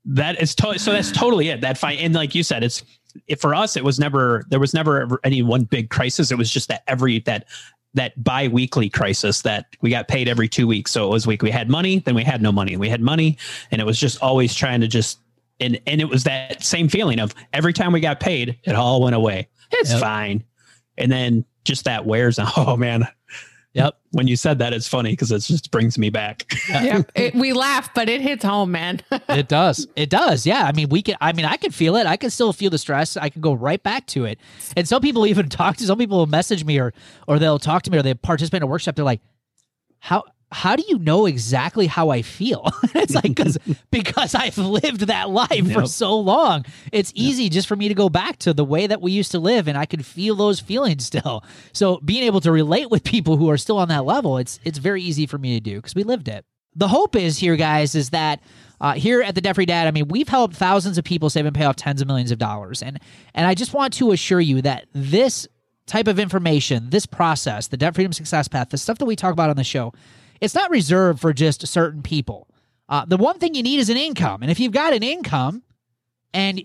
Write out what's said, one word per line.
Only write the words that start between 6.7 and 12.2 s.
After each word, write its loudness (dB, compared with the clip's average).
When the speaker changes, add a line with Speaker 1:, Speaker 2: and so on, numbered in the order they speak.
Speaker 1:
every, 0
that, -4
that -4
bi-weekly 0
crisis 0
that -2
we 0
got -2
paid 0
every 2
two 2
weeks. 0
So 0
it 0
was 0
week, 0
we 2
had -2
money, 0
then 0
we 2